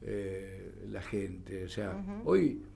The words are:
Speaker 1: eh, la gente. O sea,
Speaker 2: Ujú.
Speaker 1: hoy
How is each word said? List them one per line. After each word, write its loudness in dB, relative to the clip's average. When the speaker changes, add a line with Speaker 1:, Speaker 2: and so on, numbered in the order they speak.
Speaker 1:
eh, -4
la -4
gente. -2
O -4
sea, -2
Speaker 2:
Ujú. -2
Speaker 1:
hoy 8